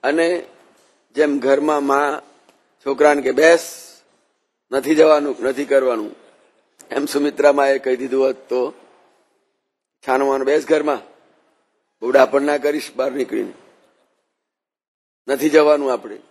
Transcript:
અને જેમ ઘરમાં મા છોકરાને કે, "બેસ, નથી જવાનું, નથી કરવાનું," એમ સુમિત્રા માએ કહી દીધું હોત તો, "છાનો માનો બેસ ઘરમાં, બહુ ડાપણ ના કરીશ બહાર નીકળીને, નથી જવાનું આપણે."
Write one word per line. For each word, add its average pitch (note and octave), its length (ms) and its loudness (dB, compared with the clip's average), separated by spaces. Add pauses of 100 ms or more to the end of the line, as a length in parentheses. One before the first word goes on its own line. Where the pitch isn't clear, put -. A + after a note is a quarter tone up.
અને E3 440 -2 (640)
જેમ C#3+ 280 0
ઘરમાં C#3+ 460 0
મા C#3 380 -2 (640)
છોકરાને C#3 360 2
કે, C3 100 -2
"બેસ, D#3+ 600 2 (800)
નથી C#3 220 -2
જવાનું, D3+ 460 4
નથી C3 240 -4
કરવાનું," B2+ 520 -2 (760)
એમ C#3+ 160 -4
સુમિત્રા C#3+ 460 0
માએ C#3 260 0
કહી B2+ 180 -4
દીધું C3 300 -2
હોત C3 100 -2
તો, B2+ 380 -6 (1300)
"છાનો C3+ 180 0
માનો C3+ 180 -2
બેસ D3 220 0
ઘરમાં, D3 320 0 (1000)
બહુ A#2+ 100 -6
ડાપણ C3+ 320 4
ના D3 160 -2
કરીશ D3 380 -4
બહાર C3 160 -4
નીકળીને, A2+ 400 -6 (1800)
નથી C#3 220 -2
જવાનું D3 420 2
આપણે." A2 240 -8 (140)